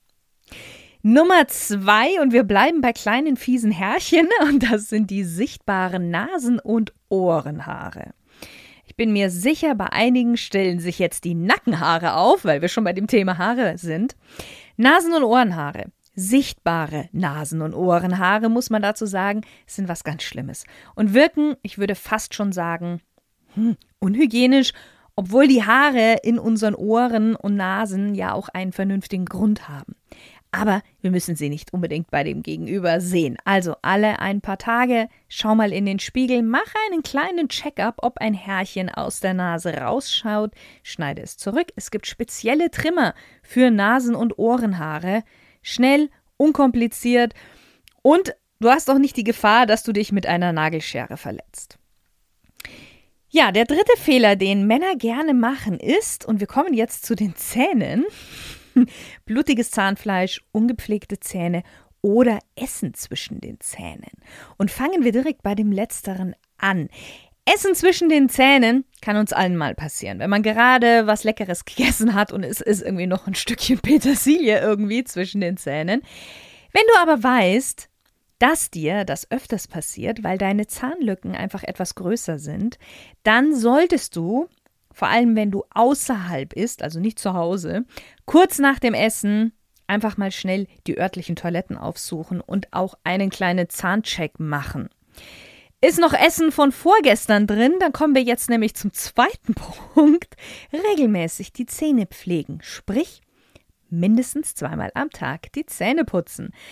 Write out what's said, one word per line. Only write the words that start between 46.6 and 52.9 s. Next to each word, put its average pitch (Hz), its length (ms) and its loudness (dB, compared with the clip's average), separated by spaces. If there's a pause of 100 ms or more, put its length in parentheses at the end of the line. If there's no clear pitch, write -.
und 339 340 4 (240)
du 220 80 4
hast 269 220 4
auch 269 80 6
nicht 277 180 2
die 233 80 -2
Gefahr, 226 420 4
dass - 160 2
du 233 100 -4
dich 208 200 -2
mit 196 140 0
einer 175 260 0
Nagelschere 156 640 -4
verletzt. - 600 -14 (1500)